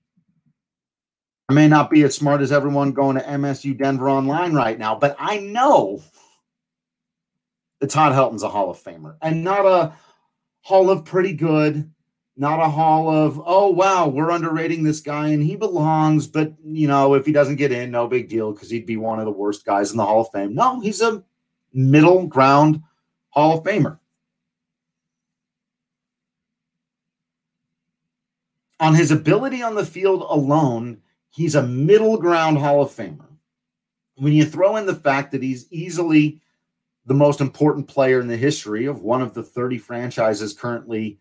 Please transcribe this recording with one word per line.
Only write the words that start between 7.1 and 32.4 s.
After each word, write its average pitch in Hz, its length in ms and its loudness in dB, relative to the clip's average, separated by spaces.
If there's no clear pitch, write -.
that 139 100 -4
Todd 147 240 2
Helton's 117 300 0
a 104 60 -4
Hall 98 200 -4
of 85 120 -12
Famer 80 400 -20
and 160 220 -4
not 196 220 0
a 175 280 2
Hall 190 280 4
of 175 160 0
pretty 185 280 -2
good, 151 560 0
not 147 240 -2
a 160 100 2
Hall 160 400 2
of, 151 360 0
"Oh, 190 240 2
wow, 185 380 2
we're 147 240 -2
underrating 160 520 -4
this 151 160 -2
guy 147 300 -6
and 147 140 0
he 185 120 -2
belongs, 156 720 0
but, 156 260 -4
you 156 220 -2
know, 139 260 4
if 135 120 2
he 151 60 0
doesn't 147 260 2
get 139 140 0
in, 123 200 -6
no 120 160 -2
big 123 200 -4
deal 107 260 -6
'cause - 160 -20
he'd 113 160 -8
be 113 120 -6
one 110 220 -6
of 107 60 -6
the 107 60 -6
worst 101 320 -6
guys 101 280 -2
in 113 60 -6
the 107 80 0
Hall 110 160 2
of 113 100 -6
Fame." 101 220 -6
No, 247 280 0
he's 208 200 -4
a 214 220 -2
middle 156 560 4
ground 147 540 4
Hall 156 280 2
of 160 60 -10
Famer. 190 340 -2
On 156 120 4
his 160 160 6
ability 226 520 0
on 226 140 -4
the 196 100 -2
field 185 380 -2
alone, 135 800 -2
he's 147 260 -4
a 135 100 0
middle 202 520 2
ground 160 400 0